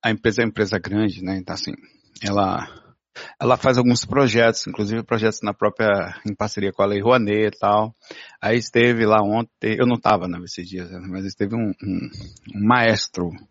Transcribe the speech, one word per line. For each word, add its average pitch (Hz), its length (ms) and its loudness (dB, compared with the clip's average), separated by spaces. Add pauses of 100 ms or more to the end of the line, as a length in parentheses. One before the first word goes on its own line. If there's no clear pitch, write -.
a 117 60 0
empresa 107 320 0
é - 20 4
uma 110 60 0
empresa 104 280 -2
grande, 95 440 -2
né? 95 160 -4
Então, 90 160 -10
assim, - 180 -10 (500)
ela, 101 460 0 (720)
ela 127 160 4
faz 127 220 2
alguns 123 260 4
projetos, 117 640 2
inclusive 107 360 -4
projetos 110 400 0
na 104 120 -4
própria, 101 720 0
em 101 60 -6
parceria 101 380 -4
com - 100 -2
a 98 40 4
Lei 101 140 0
Rouanet 107 560 2
e - 20 -20
tal. 107 360 0 (480)
Aí 110 160 2
esteve 117 480 2
lá 107 160 6
ontem, 110 560 -2
eu 127 80 4
não 120 120 2
tava, 95 280 2
né, 87 180 -6
esses 87 240 -12
dias, 90 220 -10
né, 92 180 -14
mas 95 160 -8
esteve 101 300 -4
um, 110 180 -2 (100)
um, 92 280 -6 (460)
um 104 100 -2
maestro. 113 640 2 (200)